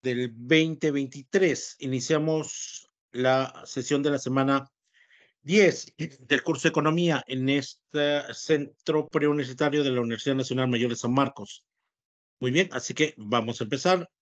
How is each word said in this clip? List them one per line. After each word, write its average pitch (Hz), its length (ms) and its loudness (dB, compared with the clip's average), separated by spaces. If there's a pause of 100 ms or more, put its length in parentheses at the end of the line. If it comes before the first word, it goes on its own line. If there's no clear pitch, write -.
del 123 320 -2
veinte 156 580 2
veintitrés, 139 880 -2
iniciamos 151 1080 -2 (240)
la 131 540 0
sesión 139 360 -2
de 143 100 0
la 139 80 -2
semana 135 460 0 (760)
diez 175 560 2
del 147 460 -2
curso 143 200 -2
de 165 60 4
Economía 156 580 2
en 131 220 -2
este 147 840 -2
centro 151 760 -2
preuniversitario 147 760 0
de 139 80 2
la 123 80 0
Universidad 117 380 -2
Nacional 131 320 0
Mayor 120 220 0
de 117 40 -4
San 123 180 -2
Marcos. - 520 -2 (760)
Muy 127 120 0
bien, 180 200 2
así 131 220 -8
que 156 240 0
vamos 113 420 -2
a 120 60 -4
empezar. 170 440 0 (120)